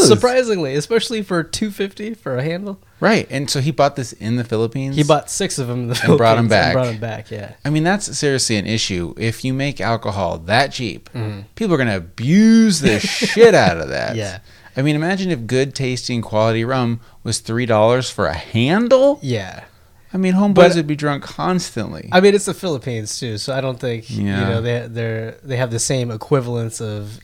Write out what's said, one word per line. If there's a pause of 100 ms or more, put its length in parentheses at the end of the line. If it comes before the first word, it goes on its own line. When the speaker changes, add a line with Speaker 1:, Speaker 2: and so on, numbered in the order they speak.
Speaker 1:
Surprisingly,
especially
for
two
fifty
for
a
handle. (220)
Speaker 2:
Right,
and
so
he
bought
this
in
the
Philippines?
Speaker 1:
He
bought
six
of
them
in
the
Speaker 2:
And
brought
'em
Speaker 1:
Philippines
and
Speaker 2:
back.
Speaker 1:
brought
'em
back,
yeah. (120)
Speaker 2:
I
mean,
that's
seriously
an
issue.
If
you
make
alcohol
that
cheap,
Speaker 1:
Mm-hmm. (160)
Speaker 2:
people
are
gonna
abuse
the
Speaker 1:
<laughs>
Speaker 2:
shit
out
of
that.
Speaker 1:
Yeah. (380)
Speaker 2:
I
mean,
imagine
if
good
tasting
quality
rum (240)
was
three
dollars
for
a
handle.
Speaker 1:
Yeah. (500)
Speaker 2:
I
mean,
homeboys
Speaker 1:
But
Speaker 2:
would
be
drunk
constantly.
Speaker 1:
I
mean,
it's
the
Philippines
too,
so
I
don't
think,
you
Speaker 2:
Yeah.
Speaker 1:
know,
they,
they're,
they
have
the
same
equivalence
of